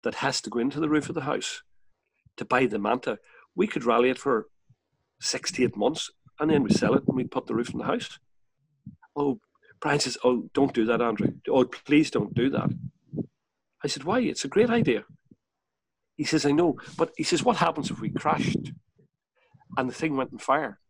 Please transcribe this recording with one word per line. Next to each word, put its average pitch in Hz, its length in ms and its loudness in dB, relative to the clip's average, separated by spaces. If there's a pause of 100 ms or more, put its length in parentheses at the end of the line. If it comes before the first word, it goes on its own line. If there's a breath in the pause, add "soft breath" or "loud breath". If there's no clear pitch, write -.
that 113 120 -4
has 139 260 -2
to - 80 -12
go 120 100 -4
into 143 220 -2
the 156 80 0
roof 151 220 0
of 165 40 -6
the 160 60 -4 (120)
house - 300 -6 (760)
to 110 80 -8
buy 127 180 4
the 107 140 0
Manta, 110 400 -2 (360 soft breath)
we 190 120 2
could 147 180 -6
rally 120 240 4
it 127 100 0
for 123 300 0 (720)
six - 320 -6
to 127 120 0
eight 110 120 -2
months, - 340 -2 (280)
and 156 120 0
then 147 120 4
we 104 80 0
sell 113 240 4
it - 120 2
and - 80 0
we 127 100 -2
put - 220 -6
the 113 80 -4
roof 117 200 -2
on 120 60 -6
the - 120 -8
house." - 260 -6 (960)
Oh, 143 260 -2 (380 soft breath)
Brian 143 220 0
says, 123 240 -4
"Oh, 123 300 2
don't 139 180 4
do 110 140 2
that, 117 160 2
Andrew. 110 300 0 (180)
Oh, 127 160 6
please 147 440 2
don't 104 220 -2
do 120 160 2
that." - 220 0 (1120)
I 147 40 -2
said, 139 160 -6
"Why? 214 160 2
It's - 240 -2
a 143 120 -6
great 233 140 6
idea." 185 340 2 (1120)
He 151 80 -4
says, 147 220 2
"I 143 60 4
know, 160 260 4 (180 loud breath)
but," - 220 0
he 160 60 -4
says, - 200 0
"what 240 140 4
happens 165 320 0
if - 100 -8
we - 100 -4
crashed - 600 -2 (1040 soft breath)
and 127 120 0
the 123 60 -8
thing 156 220 -2
went 131 160 -4
on 117 60 -16
fire? 135 520 -2